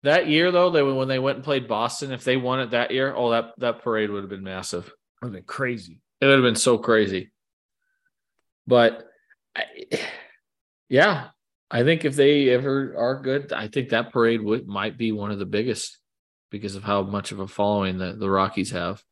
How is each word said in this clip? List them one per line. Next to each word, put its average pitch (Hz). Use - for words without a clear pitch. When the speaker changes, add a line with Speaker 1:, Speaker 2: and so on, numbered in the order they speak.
Speaker 1:
that 156
year, 165
though, 175
they, 160
when 131
they 131
went 135
and 131
played 135
Boston, 117
if 123
they 131
won 127
it 117
that 120
year, 135
oh, 120
that, 117
that 120
parade 107
would 101
have 95
been 98
massive. 92
Speaker 2:
Would 123
have 107
been 90
crazy. 113
Speaker 1:
It 135
would 139
have 131
been 117
so 117
crazy. 101
But, 117
I, -
<sighs> -
yeah, 156
I 120
think 160
if 139
they 143
ever 135
are 131
good, 139
I 107
think 123
that 117
parade 117
would, 107
might 101
be 113
one 104
of 101
the 98
biggest 107
because 104
of 98
how 101
much 98
of 101
a 95
following 101
the, 92
the 104
Rockies 95
have. 90